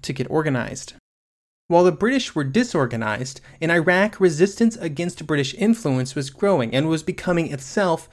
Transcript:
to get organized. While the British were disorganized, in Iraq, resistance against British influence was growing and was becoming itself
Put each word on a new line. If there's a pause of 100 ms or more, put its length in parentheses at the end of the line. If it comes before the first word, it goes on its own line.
to
get
organized. (760)
While
the
British
were
disorganized, (180)
in
Iraq,
resistance
against
British
influence
was
growing
and
was
becoming
itself